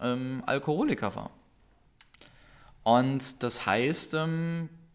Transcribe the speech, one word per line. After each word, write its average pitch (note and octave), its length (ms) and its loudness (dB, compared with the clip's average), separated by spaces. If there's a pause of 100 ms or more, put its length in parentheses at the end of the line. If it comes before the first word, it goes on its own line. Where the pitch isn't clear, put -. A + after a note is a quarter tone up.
ähm, B2+ 420 -4
Alkoholiker C#3+ 720 0
war. G#2 160 -10 (1500)
Und B2+ 600 4
das A#2+ 220 -2
heißt, A#2+ 480 0
ähm, E3 560 -2 (260)